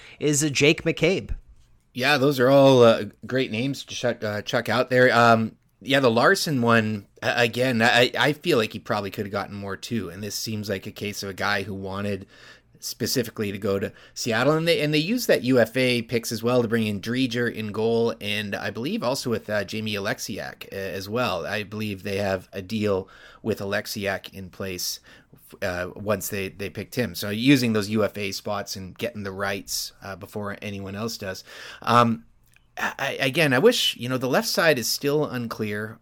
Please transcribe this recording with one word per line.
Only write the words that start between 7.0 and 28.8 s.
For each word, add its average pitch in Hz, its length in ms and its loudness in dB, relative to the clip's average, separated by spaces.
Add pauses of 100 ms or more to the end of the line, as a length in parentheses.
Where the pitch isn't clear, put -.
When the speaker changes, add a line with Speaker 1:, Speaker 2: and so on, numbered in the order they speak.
Speaker 2:
a-, 120 140 0
again, 120 460 2
I, 120 360 6
I 139 160 2
feel 151 240 0
like 110 140 0
he 107 60 -10
probably 104 320 -4
could 104 160 -6
have 95 60 -8
gotten 101 240 -6
more 98 200 -8
too. 98 340 -6
And 92 120 -12
this 104 120 -8
seems 104 340 -6
like 95 180 -4
a 104 60 -10
case 104 300 -8
of 98 80 -6
a 92 40 -12
guy 98 280 -2
who 98 120 -8
wanted 98 520 -6 (520)
specifically - 720 -4
to 101 80 -8
go 98 200 0
to 98 120 -4 (220)
Seattle. 120 400 0
And 160 160 0
they, 165 120 2
and 151 120 0
they 151 60 2
use 214 280 -2
that 160 160 4
U 127 160 4
F 113 200 2
A 123 240 2
picks 117 280 -4
as 110 120 -6
well 123 180 2
to 117 80 0
bring 113 180 0
in 104 140 -2
Driedger 120 520 -2
in 107 200 -8
goal, 113 480 0
and 104 340 -4
I 101 160 -6
believe 135 320 -6
also 127 280 -4
with, 110 180 -4
uh, 104 160 -2
Jamie 107 300 -6
Oleksiak, 98 760 -8
uh, - 60 -12
as 95 320 -8
well. 104 380 -2
I 101 160 -4
believe 104 400 -8
they 98 160 -4
have 95 340 -2
a 101 80 -8
deal 98 480 -2 (340)
with 110 180 -4
Oleksiak 98 760 -6
in 92 160 -14
place, 92 500 -8 (640)
uh, 90 340 -4
once 101 320 -4
they, 98 220 -4
they 98 180 -10
picked 90 260 -10
him. 107 200 -2
So 104 160 -6
using 120 420 4
those 104 160 0
U 107 160 2
F 95 140 -4
A 101 120 -6
spots 101 460 -8
and 92 200 -14